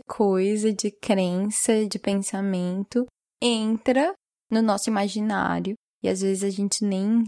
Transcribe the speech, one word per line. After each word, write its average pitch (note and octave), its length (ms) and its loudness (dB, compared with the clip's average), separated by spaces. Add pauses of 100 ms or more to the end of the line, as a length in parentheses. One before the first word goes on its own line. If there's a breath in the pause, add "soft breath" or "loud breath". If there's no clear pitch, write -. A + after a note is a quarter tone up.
coisa, G#3 640 2
de G3+ 180 -4
crença, G3+ 960 0
de G3 100 -6
pensamento, G3 1080 -2 (360)
entra A#3 720 0 (360)
no A3+ 120 2
nosso G#3+ 280 0
imaginário G3 840 -2 (280)
e F#3+ 60 0
às F#3+ 120 -2
vezes G3 220 0
a G3+ 60 0
gente G3 340 -2
nem G#3 440 2